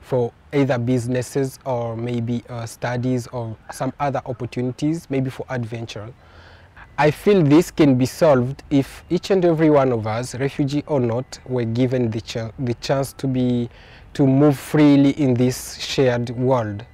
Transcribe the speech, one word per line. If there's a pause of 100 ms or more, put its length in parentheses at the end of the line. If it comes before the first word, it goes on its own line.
for (220)
either
businesses
or
maybe,
uh,
studies
or (160)
some
other
opportunities,
maybe
for
adventure. (880)
I
feel
this
can
be
solved
if
each
and
every
one
of
us,
refugee
or
not,
were
given
the
ch-,
the
chance
to
be, (460)
to
move
freely
in
this
shared
world.